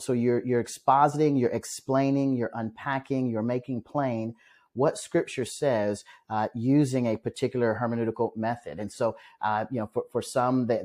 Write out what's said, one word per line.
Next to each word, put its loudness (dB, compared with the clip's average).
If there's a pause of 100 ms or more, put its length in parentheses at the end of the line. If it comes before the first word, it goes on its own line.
so 0
you're, 2
you're 2
expositing, 4
you're 2
explaining, 0
you're -2 (120)
unpacking, -4
you're 0
making -6 (120)
plain -2 (380)
what 2
Scripture -2
says, 0 (260)
uh, -2
using 2
a 0
particular -2 (120)
hermeneutical 0
method. -4
And -8
so, -2 (360)
uh, 0
you -2
know, -4
for, -2
for -2
some, 2
they, 2